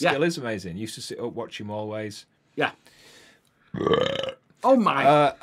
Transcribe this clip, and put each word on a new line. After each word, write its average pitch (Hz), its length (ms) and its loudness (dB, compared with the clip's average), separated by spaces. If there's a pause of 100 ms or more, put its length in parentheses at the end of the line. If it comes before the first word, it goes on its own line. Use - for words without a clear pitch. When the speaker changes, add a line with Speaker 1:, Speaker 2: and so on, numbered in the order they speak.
Speaker 1:
Yeah. 156 120 2
Speaker 2:
Still 139 100 0
is 170 160 -2
amazing. 98 400 -8
Used 107 160 -10
to 120 80 -16
sit - 180 -12
up, 117 140 -8
watch - 260 -10
him 104 100 -12
always. 107 540 -10 (320)
Speaker 1:
Yeah. 147 140 0 (1900)
Oh 262 120 6
my, 147 280 2
Speaker 2:
Uh, 147 380 6